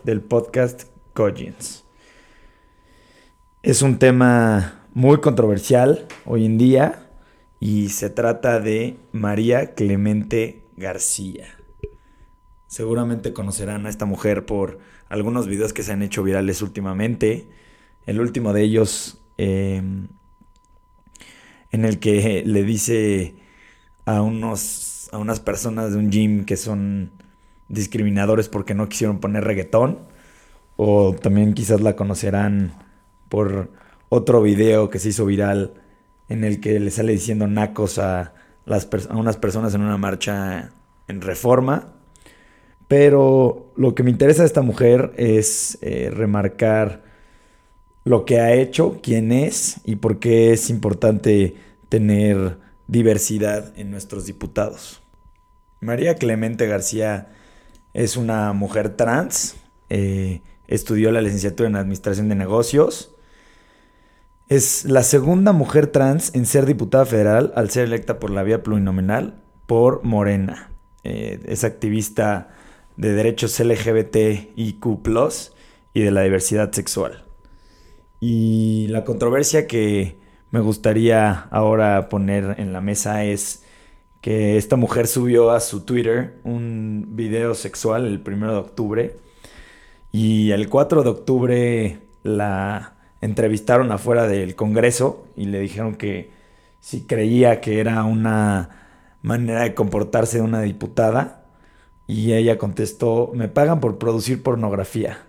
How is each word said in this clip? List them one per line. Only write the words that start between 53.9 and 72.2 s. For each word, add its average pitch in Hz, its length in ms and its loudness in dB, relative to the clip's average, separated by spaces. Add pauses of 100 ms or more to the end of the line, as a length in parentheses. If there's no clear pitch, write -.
diputados. - 760 -8 (800)
María 127 320 0
Clemente 113 540 -2
García 104 640 -4 (640)
es 117 200 -2
una 110 380 -2
mujer 101 420 -2
trans, 123 600 -2 (340)
eh, 98 540 -2 (240)
estudió 107 440 0
la 113 100 2
licenciatura 101 460 -2
en 104 100 0
Administración 98 520 -2
de 107 60 0
Negocios. 113 800 0 (1300)
Es - 360 2
la 135 160 4
segunda 170 500 4
mujer 147 360 4
trans 139 480 0
en 127 100 0
ser 135 220 2
diputada 131 400 2
federal 110 480 2
al 110 160 0
ser 127 140 0
electa 117 340 -4
por 107 100 -6
la 98 140 -2
vía 107 180 0
plurinominal 98 800 -2 (240)
por 120 380 2
Morena. 101 640 0 (340)
Eh, 53 420 -8
es - 180 -6
activista 104 840 -2 (480)